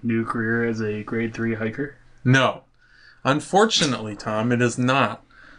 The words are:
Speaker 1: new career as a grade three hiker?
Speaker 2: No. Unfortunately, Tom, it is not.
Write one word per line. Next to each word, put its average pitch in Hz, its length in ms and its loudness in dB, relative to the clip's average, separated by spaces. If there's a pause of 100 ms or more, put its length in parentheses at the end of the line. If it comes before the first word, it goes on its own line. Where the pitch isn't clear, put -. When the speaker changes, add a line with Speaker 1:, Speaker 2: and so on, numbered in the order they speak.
Speaker 1:
new 113 220 0
career 117 400 0
as 113 160 -2
a 107 240 -4
grade 113 300 -4
three 113 200 -2
hiker? 110 400 -6 (300)
Speaker 2:
No. 127 400 2 (580)
Unfortunately, 143 920 0
Tom, 110 340 -2
it 120 100 2
is 120 160 2
not. 123 480 0 (340)